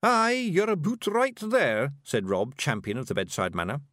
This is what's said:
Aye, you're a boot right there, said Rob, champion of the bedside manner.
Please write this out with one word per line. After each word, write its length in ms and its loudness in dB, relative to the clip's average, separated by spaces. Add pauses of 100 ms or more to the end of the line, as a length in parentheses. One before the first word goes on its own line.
Aye, 500 2
you're 180 2
a 60 2
boot 320 -2
right 320 0
there, 540 2 (100)
said 260 -2
Rob, 280 0
champion 400 -4
of 100 -8
the 60 -4
bedside 420 -2
manner. 260 -4 (120)